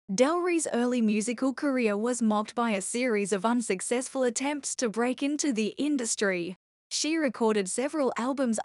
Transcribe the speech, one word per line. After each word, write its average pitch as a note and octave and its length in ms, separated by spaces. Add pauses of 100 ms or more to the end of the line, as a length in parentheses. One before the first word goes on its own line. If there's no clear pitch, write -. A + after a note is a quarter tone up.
(140)
Del C#4 260
Rey's F4 340
early B3 280
musical A3 520
career B3 440
was A#3+ 240
marked G#3+ 320
by A#3 180
a G3 100
series G#3+ 500
of G3 140
unsuccessful A#3+ 800
attempts C4+ 520
to B3 140
break A#3+ 340
into C#4+ 280
the G#3+ 260
industry. G#3 800 (320)
She D#4 280
recorded A3 520
several C#4 480
albums B3 480